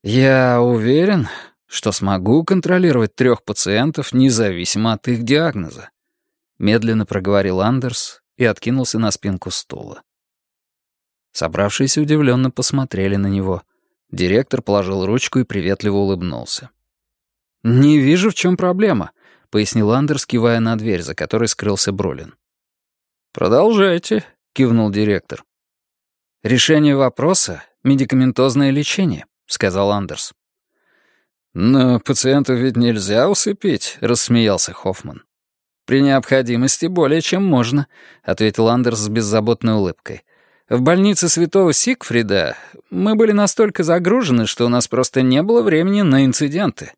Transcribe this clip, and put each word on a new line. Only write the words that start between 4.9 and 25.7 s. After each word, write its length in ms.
от 140
их 140
диагноза», 720
медленно 480
проговорил 560
Андерс 600
и 60
откинулся 540
на 140
спинку 400
стула. 500
Собравшиеся 680
удивлённо 520
посмотрели 640
на 120
него. 360
Директор 500
положил 440
ручку 340
и 40
приветливо 540
улыбнулся. 720
«Не 340
вижу, 320
в 60
чём 200
проблема», 560
пояснил 420
Андерс, 360
кивая 320
на 160
дверь, 260
за 140
которой 320
скрылся 440
Бролин. 440
«Продолжайте», 880
кивнул 380
директор. 520